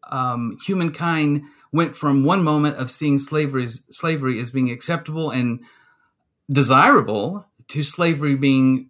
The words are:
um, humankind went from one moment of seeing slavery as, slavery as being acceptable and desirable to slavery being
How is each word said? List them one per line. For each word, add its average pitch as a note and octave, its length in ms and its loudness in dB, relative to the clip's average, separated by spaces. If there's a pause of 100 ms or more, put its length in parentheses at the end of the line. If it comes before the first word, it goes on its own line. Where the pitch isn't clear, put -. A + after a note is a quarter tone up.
(100)
um, B2 540 -6
humankind E3 760 -2 (300)
went D3+ 220 0
from C#3 300 0
one F#3 180 2
moment D3+ 360 0
of E3 120 -6
seeing D3 280 0
slavery C#3 460 -2
as, A#2 260 -10
slavery C3+ 500 -4
as A#2+ 100 -8
being B2+ 200 0
acceptable D#3+ 600 -4
and B2 300 -2 (880)
desirable C#3 960 4 (240)
to D3 140 -4
slavery D3 520 0
being C3 560 2